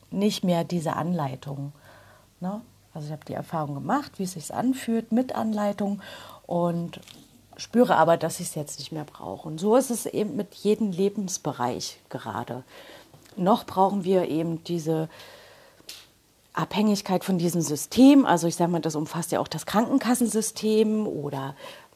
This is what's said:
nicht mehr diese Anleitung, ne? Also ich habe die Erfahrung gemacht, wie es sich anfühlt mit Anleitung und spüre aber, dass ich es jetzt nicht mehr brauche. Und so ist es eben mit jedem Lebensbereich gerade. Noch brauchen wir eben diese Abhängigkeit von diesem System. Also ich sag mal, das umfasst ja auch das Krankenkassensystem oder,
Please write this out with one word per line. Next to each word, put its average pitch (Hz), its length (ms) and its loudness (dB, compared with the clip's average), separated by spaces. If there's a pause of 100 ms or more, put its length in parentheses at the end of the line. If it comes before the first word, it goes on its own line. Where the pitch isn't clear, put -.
(120)
nicht 202 340 0
mehr 170 180 2
diese 165 340 -2
Anleitung, 143 760 -4 (680)
ne? 196 200 -6 (320)
Also 151 140 -10
ich 156 60 -10
habe 147 140 -12
die - 80 -8
Erfahrung 147 400 -6
gemacht, 185 440 -4
wie 190 60 -4
es 185 80 -6
sich - 200 -12
anfühlt 233 600 -2
mit 254 220 0
Anleitung 208 680 -2 (440)
und 170 540 -2 (560)
spüre 233 400 4
aber, 160 200 6
dass 160 240 -4
ich 165 80 -8
es - 60 -10
jetzt 147 240 -8
nicht 143 140 -14
mehr 151 120 -8
brauche. - 440 -12
Und 156 100 -8
so 208 180 4
ist 269 140 2
es 226 160 -4
eben 208 300 -2
mit 180 180 -6
jedem 214 380 0
Lebensbereich 165 1080 -2 (100)
gerade. 117 560 -8 (720)
Noch 196 280 2
brauchen 196 400 2
wir 185 240 4
eben 165 360 -2
diese 160 440 -2 (1400)
Abhängigkeit 190 720 0
von 190 140 0
diesem 170 220 0
System. 247 640 6
Also 165 220 4
ich 165 100 0
sag 175 140 2
mal, 170 100 0
das 156 160 -2
umfasst 160 360 -4
ja - 80 2
auch 147 80 -4
das - 180 -8
Krankenkassensystem 214 1400 2
oder, 139 480 -6 (420)